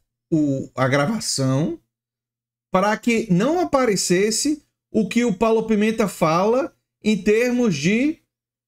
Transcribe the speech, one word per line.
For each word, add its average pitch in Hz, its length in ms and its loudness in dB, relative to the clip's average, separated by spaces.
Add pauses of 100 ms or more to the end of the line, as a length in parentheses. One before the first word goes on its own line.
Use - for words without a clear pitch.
(320)
o, 147 440 0
a 131 120 0
gravação 143 880 -2 (960)
pra 208 260 0
que 226 340 -2
não 254 280 2
aparecesse 226 1040 0 (260)
o 214 200 -2
que 240 160 0
o 233 80 0
Paulo 226 340 0
Pimenta 220 400 0
fala 190 680 0 (300)
em 214 180 0
termos 240 540 2
de 220 440 0 (480)